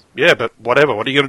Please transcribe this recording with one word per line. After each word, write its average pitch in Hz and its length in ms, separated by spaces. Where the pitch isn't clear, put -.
yeah, 156 180
but 127 260
whatever, 123 360
what 110 120
are 135 40
you 139 100
gonna 139 80